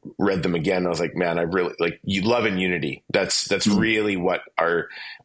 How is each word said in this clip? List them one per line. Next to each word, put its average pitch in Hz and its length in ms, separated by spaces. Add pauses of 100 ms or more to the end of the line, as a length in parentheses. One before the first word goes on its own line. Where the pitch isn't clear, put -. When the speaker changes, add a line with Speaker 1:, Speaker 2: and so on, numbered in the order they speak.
(180)
Speaker 1:
read 95 260
them 87 120
again, 90 300
I 87 40
was 82 120
like, 85 160
"Man, 85 200
I 85 40
really, 85 360
like, 85 280
you, 98 160
love 113 240
and 95 160
unity." 87 500
That's, 95 380
that's 98 180
Speaker 2:
Mm. 104 120
Speaker 1:
really 107 360
what 90 260 (160)
our, 85 300 (380)